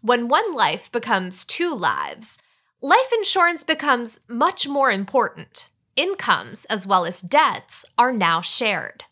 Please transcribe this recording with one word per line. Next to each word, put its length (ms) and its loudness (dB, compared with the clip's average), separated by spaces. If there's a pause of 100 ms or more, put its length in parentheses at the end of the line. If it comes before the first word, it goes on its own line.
When 260 2
one 240 2
life 400 -2
becomes 540 -2
two 280 -2
lives, 640 -4 (440)
life 280 4
insurance 540 2
becomes 640 -2
much 400 0
more 220 2
important. 800 -2 (260)
Incomes, 720 -2
as 200 -4
well 200 4
as 160 -8
debts, 640 0 (100)
are 160 4
now 300 2
shared. 680 -2